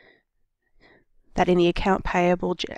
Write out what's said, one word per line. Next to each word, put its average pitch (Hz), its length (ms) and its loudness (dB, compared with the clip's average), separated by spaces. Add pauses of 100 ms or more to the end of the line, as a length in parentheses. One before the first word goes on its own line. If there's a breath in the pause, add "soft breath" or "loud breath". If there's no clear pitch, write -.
(1300 soft breath)
that 180 140 0
in 180 100 4
the 175 80 4
account 190 380 0
payable 180 500 0
ge-, - 120 -8 (100)